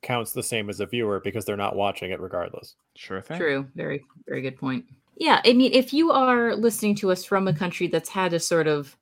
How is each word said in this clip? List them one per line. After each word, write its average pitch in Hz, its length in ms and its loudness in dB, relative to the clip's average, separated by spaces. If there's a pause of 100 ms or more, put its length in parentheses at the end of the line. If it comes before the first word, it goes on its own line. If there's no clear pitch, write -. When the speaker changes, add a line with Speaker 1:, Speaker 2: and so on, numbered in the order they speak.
Speaker 1:
counts 120 300 -2
the 123 100 -6
same 107 260 -4
as 95 100 -8
a 101 60 -2
viewer 104 360 -2
because 101 240 -6
they're 101 120 -2
not 101 180 -2
watching 98 360 -2
it 85 80 -6
regardless. 87 560 -8 (200)
Speaker 2:
Sure 95 260 -10
thing. 165 180 -12
Speaker 3:
True. 139 340 -2
Very, 151 300 -6 (240)
very 135 160 -6
good 131 140 -8
point. 131 280 -6 (320)
Yeah, 311 260 2
I 247 100 8
mean, 254 200 6
if 254 180 4
you 320 200 4
are 247 440 2
listening 214 420 2
to 190 140 2
us 185 120 0
from 190 240 0
a 180 60 2
country 175 340 -2
that's 160 220 -2
had 185 240 0
a 170 60 0
sort 160 280 2
of 147 340 -2